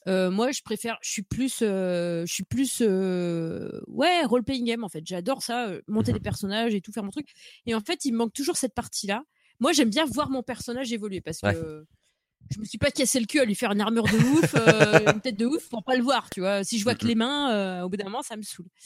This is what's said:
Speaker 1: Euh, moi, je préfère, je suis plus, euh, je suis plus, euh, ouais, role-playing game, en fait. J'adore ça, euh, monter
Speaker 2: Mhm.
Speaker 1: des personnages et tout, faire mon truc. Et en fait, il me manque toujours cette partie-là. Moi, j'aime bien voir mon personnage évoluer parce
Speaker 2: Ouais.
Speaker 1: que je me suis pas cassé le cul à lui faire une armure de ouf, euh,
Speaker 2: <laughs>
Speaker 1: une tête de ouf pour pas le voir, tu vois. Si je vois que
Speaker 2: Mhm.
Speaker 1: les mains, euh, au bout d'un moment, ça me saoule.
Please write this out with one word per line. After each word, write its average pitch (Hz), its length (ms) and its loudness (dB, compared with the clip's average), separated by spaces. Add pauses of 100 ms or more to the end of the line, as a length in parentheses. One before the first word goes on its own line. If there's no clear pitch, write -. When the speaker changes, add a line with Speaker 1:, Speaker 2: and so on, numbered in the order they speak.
Speaker 1:
Euh, 185 240 2
moi, 226 220 0
je - 100 -6
préfère, 226 380 -6
je - 100 -8
suis 220 120 -4
plus, 247 400 -4
euh, 175 640 0
je 175 80 -6
suis - 100 -6
plus, 247 380 -2
euh, 180 1040 0
ouais, 339 400 2
role-playing 240 400 0
game, 233 180 -2
en 190 60 -8
fait. 160 160 -10
J'adore 185 360 -4
ça, 240 260 -4
euh, 175 200 -6
monter 220 240 2
Speaker 2:
Mhm. 185 60 0
Speaker 1:
des - 40 -6
personnages 208 520 -2
et 196 80 -2
tout, 214 100 -16
faire 220 120 -6
mon 196 60 -8
truc. 294 180 -10 (360)
Et 233 100 -2
en 220 60 0
fait, 339 240 -6
il 269 80 0
me 226 60 0
manque 233 160 -2
toujours 285 240 -2
cette 240 160 -2
partie-là. 214 480 -4 (380)
Moi, 277 120 4
j'aime 269 160 4
bien 254 160 2
voir 269 240 -2
mon 262 140 -2
personnage 240 500 -6
évoluer 202 300 -6
parce 160 200 -8
Speaker 2:
Ouais. 101 120 2
Speaker 1:
que 160 320 -8 (680)
je 208 80 -4
me 214 60 -8
suis - 100 -10
pas - 140 2
cassé - 300 2
le 226 40 0
cul 285 160 0
à 254 60 4
lui 208 80 0
faire 208 180 0
une 208 80 2
armure 226 240 2
de 214 140 4
ouf, 269 360 6
euh, 214 580 6
Speaker 2:
<laughs> 214 40 -4
Speaker 1:
une 208 60 -6
tête 226 160 -2
de 226 80 2
ouf 302 240 -4
pour 226 120 -6
pas 254 140 2
le 247 60 2
voir, 247 260 0
tu - 120 -8
vois. 196 220 0
Si 226 160 -2
je 202 60 -2
vois 233 100 2
que - 100 -2
Speaker 2:
Mhm. 226 40 2
Speaker 1:
les 233 60 2
mains, 262 400 0
euh, 185 300 -2
au 180 40 -4
bout 190 80 -2
d'un 202 80 -6
moment, 202 180 -6
ça - 140 -12
me 214 60 -10
saoule. 180 240 -14 (200)